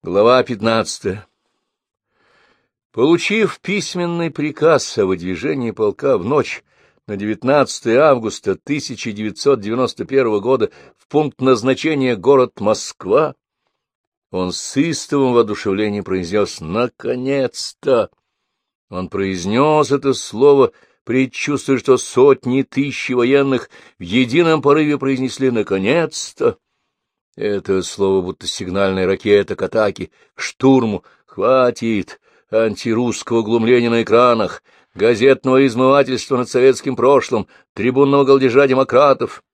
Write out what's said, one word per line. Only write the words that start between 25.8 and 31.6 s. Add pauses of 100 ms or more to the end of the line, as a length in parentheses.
Это
слово,
будто
сигнальная
ракета
к
атаке, (240)
к
штурму. (220)
Хватит (300)